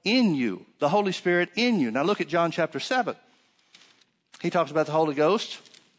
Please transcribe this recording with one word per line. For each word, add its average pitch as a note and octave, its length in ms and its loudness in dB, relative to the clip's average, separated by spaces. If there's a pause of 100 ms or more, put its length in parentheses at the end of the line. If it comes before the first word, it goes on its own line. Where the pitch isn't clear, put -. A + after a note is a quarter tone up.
in G#3+ 320 2
you, A2 300 -2 (140)
the D3 100 2
Holy G3 240 0
Spirit F3 420 0
in A#3 240 2
you. A#2+ 100 0
Now B2+ 140 -2
look G3 160 0
at D3+ 80 -4
John E3+ 240 0
chapter D3+ 300 -4
seven. A#3 340 -2 (1300)
He F3 80 -2
talks D#3+ 220 -2
about D3+ 160 0
the D3 40 -8
Holy D#3 240 0
Ghost, E3 420 0 (420)